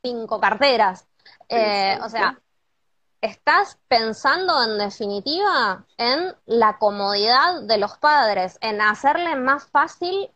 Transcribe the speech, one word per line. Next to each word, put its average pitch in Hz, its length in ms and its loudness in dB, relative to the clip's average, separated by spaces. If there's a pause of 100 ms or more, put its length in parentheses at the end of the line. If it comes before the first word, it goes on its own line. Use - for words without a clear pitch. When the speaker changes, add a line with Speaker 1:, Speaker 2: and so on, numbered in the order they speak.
Speaker 1:
cinco 226 360 -6
carteras. 214 680 2 (420)
Eh, 202 500 0
o - 60 -8
Speaker 2:
Exacto. 214 60 -10
Speaker 1:
sea, 208 300 -2 (840)
estás 311 560 0 (100)
pensando, 269 760 0
en 220 120 -2
definitiva, 208 1120 -2 (100)
en 285 380 -2 (100)
la 214 320 2
comodidad 214 840 0
de 208 160 0
los 202 180 -4
padres, 214 640 2
en 214 220 -4
hacerle 302 540 0
más 262 340 0
fácil, 349 640 -2